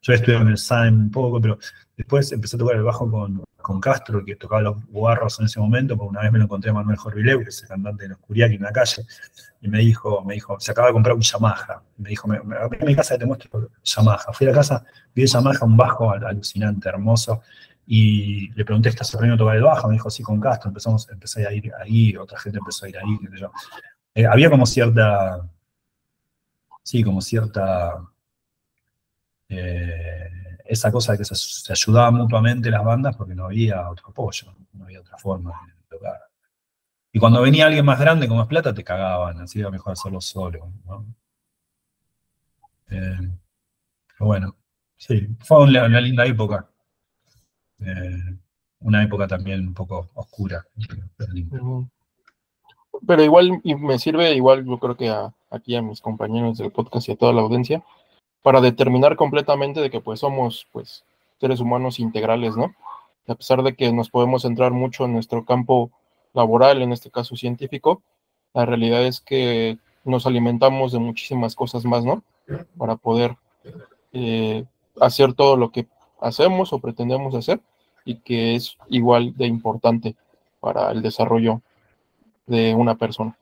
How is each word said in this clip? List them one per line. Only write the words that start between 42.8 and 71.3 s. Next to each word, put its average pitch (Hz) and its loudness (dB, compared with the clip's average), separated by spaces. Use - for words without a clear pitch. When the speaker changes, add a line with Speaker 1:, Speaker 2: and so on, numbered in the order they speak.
Speaker 1:
Eh, 92 -6
pero - -4
bueno, 95 0
sí, 101 -2
fue 151 8
una, 131 6
una 117 4
linda 123 2
época. 107 -4
Eh, 90 -10
una 107 2
época 98 0
también 95 -6
un 90 -8
poco 90 -10
oscura, 90 -10
pero 90 -10
linda. 90 -8
Speaker 2:
Ujú. 127 -6
Pero 160 6
igual, 175 6
y 156 -2
me 139 -2
sirve 160 2
igual, 131 6
yo 123 -6
creo 123 -4
que 120 -4
a, 107 -6
aquí 120 -8
a 117 -2
mis 107 -10
compañeros 113 -4
del 101 -8
podcast 117 -6
y 120 -6
a 107 -6
toda 120 4
la 117 2
audiencia, 123 -2
para 135 6
determinar 127 2
completamente 143 -2
de 135 -2
que, 113 -8
pues, 110 -10
somos, 131 -4
pues, - -16
seres 131 0
humanos 123 -2
integrales, 113 -2
¿no? 147 -4
Y 120 -8
a - -4
pesar 127 0
de 131 0
que 120 0
nos 117 -2
podemos 127 2
centrar 123 0
mucho 127 -4
en 123 -2
nuestro 117 -4
campo 123 0
laboral, 127 6
en 123 0
este - -8
caso 120 -8
científico, 127 -2
la 123 2
realidad 117 2
es 127 -4
que 117 -2
nos 127 -2
alimentamos 123 2
de 120 -2
muchísimas 117 -6